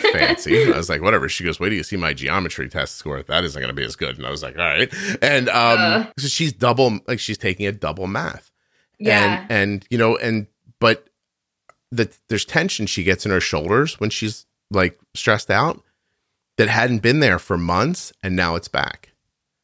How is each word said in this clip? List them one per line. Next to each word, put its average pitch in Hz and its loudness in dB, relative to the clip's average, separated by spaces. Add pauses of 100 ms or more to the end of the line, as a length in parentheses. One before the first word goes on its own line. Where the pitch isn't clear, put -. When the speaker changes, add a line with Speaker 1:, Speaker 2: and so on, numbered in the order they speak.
(120)
Speaker 1:
Fancy. - 2
I - -2
was 82 -4
like, 78 -2
"Whatever." 90 2
She - -6
goes, 80 -4
"Wait 92 0
till 107 0
you 76 -4
see - -6
my 80 0
geometry 69 -4
test 71 -6
score. 69 -8
That 82 -2
isn't 76 -8
gonna 64 -6
be 69 -6
as 57 -8
good." 65 -6
And 69 -10
I - -6
was 76 -8
like, 67 -12
"All 87 -2
right." 80 0 (280)
And, 127 2
um, 117 4
Speaker 2:
Uh. 196 2 (140)
Speaker 1:
so 139 -4
she's 156 -2
double, 120 2
like, 117 -4
she's - -6
taking 98 -4
a 98 0
double 92 -6
math. - -8 (480)
Speaker 2:
Yeah. 104 2
Speaker 1:
And, - -6
and, 101 0
you 120 0
know, 117 4
and, 110 -2 (320)
but 113 2 (840)
the, 117 0 (180)
there's 110 -2
tension 165 -2
she - -4
gets 92 2
in 107 -2
her 92 2
shoulders 101 -2
when 107 -2
she's, - -6 (260)
like, 92 2 (140)
stressed - 0
out 123 2 (760)
that 110 4
hadn't 113 0
been 120 4
there 101 4
for - -2
months, 90 -2 (120)
and 92 -2
now 85 0
it's 85 -6
back. - -6 (500)